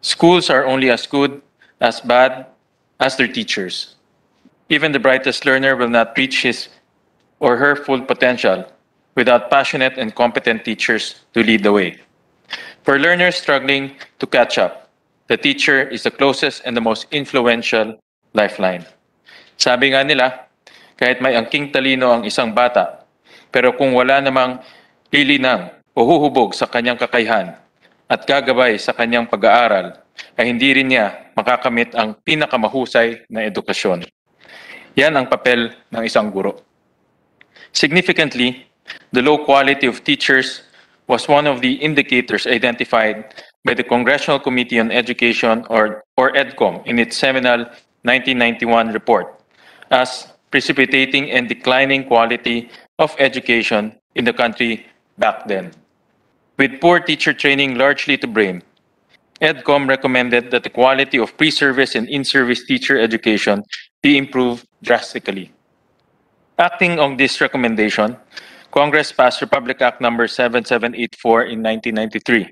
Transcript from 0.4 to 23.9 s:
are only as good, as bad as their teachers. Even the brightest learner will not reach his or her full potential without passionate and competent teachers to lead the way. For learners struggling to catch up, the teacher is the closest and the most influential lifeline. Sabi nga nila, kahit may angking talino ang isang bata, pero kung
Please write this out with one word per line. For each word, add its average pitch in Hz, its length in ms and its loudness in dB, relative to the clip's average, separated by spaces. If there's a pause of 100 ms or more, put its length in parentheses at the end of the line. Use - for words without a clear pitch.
are 135 160 2
only 131 260 2
as 117 160 -2
good, 139 340 -2 (380)
as 120 220 0
bad 127 460 2 (520)
as 135 160 -2
their 123 160 -2
teachers. - 640 -8 (720)
Even 151 240 0
the 139 80 0
brightest 131 460 0
learner 135 320 2
will 123 100 0
not 117 300 2
reach 131 260 -2
his 120 240 -2 (720)
or 120 160 2
her 143 180 2
full 135 300 -2
potential 117 640 0 (480)
without 120 340 2
passionate 135 460 0
and 110 180 -6
competent 117 520 0
teachers - 680 -4
to - 80 -2
lead 110 240 2
the 104 80 4
way. 95 320 0 (800)
For 139 160 2
learners 175 380 2
struggling 139 580 -2 (240)
to - 80 -6
catch 120 300 2
up, - 340 -4 (400)
the 117 60 0
teacher 139 500 0
is 117 160 -10
the - 80 -2
closest 139 540 -2
and 123 100 -4
the 117 80 -2
most 110 320 -2
influential 117 800 0 (380)
lifeline. 92 500 -2 (720)
Sabi 131 400 2
nga 135 80 4
nila, 131 400 0 (520)
kahit 123 240 0
may 127 160 2
angking 143 400 -2
talino 131 320 2
ang 117 160 2
isang 110 320 -2
bata, 123 480 0 (480)
pero 123 240 2
kung 135 160 0